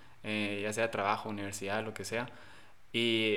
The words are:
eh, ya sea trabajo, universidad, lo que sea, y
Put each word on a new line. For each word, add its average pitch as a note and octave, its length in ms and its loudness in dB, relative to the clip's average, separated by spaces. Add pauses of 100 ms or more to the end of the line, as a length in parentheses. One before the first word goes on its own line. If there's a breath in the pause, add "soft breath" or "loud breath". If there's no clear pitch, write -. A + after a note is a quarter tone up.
(220 loud breath)
eh, G#2 400 0
ya G#2+ 100 0
sea A2+ 180 2
trabajo, G#2+ 380 2
universidad, G2+ 560 -2
lo G#2+ 100 -6
que F#2+ 100 -6
sea, A#2+ 240 -2 (640 loud breath)
y A2+ 440 6